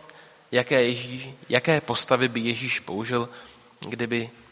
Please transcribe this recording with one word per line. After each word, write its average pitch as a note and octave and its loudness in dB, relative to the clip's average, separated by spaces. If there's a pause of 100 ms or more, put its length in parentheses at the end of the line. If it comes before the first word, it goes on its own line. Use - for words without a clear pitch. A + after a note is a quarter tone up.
(520)
jaké B2 4
Ježí-, B2 -4 (120)
jaké D3 4
postavy B2 2
by A#2 -2
Ježíš A#2 -2
použil, A#2 -4 (500)
kdyby A#2 -4 (220)